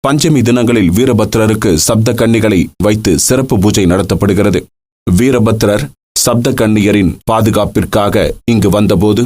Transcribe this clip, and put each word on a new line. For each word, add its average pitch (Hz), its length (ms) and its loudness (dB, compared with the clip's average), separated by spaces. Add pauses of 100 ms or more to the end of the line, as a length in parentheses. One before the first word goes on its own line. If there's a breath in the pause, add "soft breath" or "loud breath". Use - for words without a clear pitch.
பஞ்சமி 147 420 0
தினங்களில் 117 500 0
வீரபத்ரருக்கு 110 720 0 (140)
சப்த 113 240 0 (100)
கன்னிகளை 110 400 2 (260)
வைத்து 107 280 0 (140)
சிறப்பு 131 360 0
பூஜை 104 300 2
நடத்தப்படுகிறது. 95 680 0 (460)
வீரபத்ரர் 110 800 0 (400)
சப்த 120 340 0
கன்னியரின் 104 520 2 (180)
பாதுகாப்பிற்காக 107 960 0 (300)
இங்கு 101 220 2
வந்தபோது 104 520 0